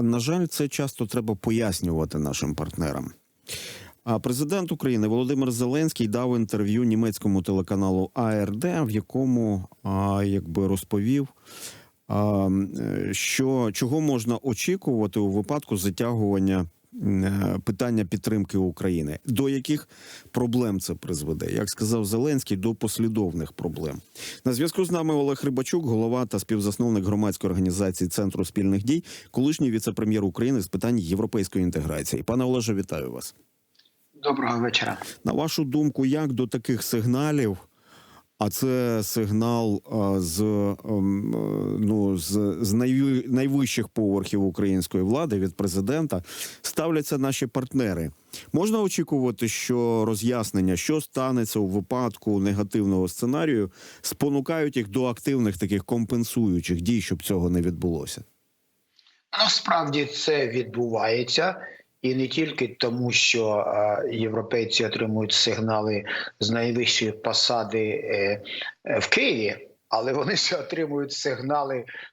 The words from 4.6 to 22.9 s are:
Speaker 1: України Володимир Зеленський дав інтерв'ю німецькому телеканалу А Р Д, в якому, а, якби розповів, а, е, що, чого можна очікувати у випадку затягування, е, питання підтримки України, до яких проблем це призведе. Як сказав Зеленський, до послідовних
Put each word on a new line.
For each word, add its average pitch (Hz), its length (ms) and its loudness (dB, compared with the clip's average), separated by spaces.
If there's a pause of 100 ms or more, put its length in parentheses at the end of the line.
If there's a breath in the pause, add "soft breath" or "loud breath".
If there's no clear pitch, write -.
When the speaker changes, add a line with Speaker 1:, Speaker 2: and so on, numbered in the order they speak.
Speaker 1:
України 120 360 0
Володимир 127 420 0
Зеленський 123 580 0
дав 123 280 0
інтерв'ю 107 480 0
німецькому 107 580 2
телеканалу 95 720 0
А 113 180 0
Р 104 240 0
Д, 165 260 0
в 120 80 0
якому, 110 800 0 (140)
а, 98 420 0
якби 98 440 0
розповів, 107 600 0 (800 loud breath)
а, 101 400 2 (300)
е, 95 340 -2
що, 131 600 0
чого 135 280 0
можна 120 420 2
очікувати 120 800 0
у 101 100 4
випадку 107 460 -2
затягування, 98 880 2 (360)
е, 98 600 0
питання 113 400 0
підтримки 101 540 -2
України, 85 680 -2
до 135 240 0
яких 139 400 -2 (420 loud breath)
проблем 120 500 0
це - 140 -6
призведе. 80 580 -4
Як 104 180 -2
сказав 110 340 0
Зеленський, 117 520 0
до 110 180 0
послідовних 104 800 -2